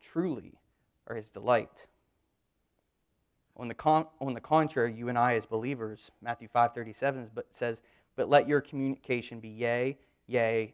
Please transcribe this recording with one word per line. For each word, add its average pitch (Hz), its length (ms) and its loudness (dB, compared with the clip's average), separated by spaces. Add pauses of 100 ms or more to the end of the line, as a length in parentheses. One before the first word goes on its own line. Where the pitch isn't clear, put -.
truly 165 580 -6 (480)
are 117 100 -10
his 110 140 -12
delight." - 560 0 (1700)
On 120 120 -10
the 117 60 -8
con-, 156 320 2 (140)
on 135 120 -4
the 117 80 -8
contrary, 147 540 2
you 120 140 -8
and 123 100 0
I 120 160 4
as 110 100 0
believers, 113 680 -6 (120)
Matthew 117 260 -10
five 120 240 4
thirty-seven 120 640 -6
but 120 160 -8
says, 120 320 -4 (340)
"But 117 140 0
let 139 180 8
your 147 140 2
communication 135 760 -4
be 110 120 -14
yea, 120 480 -2 (280)
yea, 113 480 0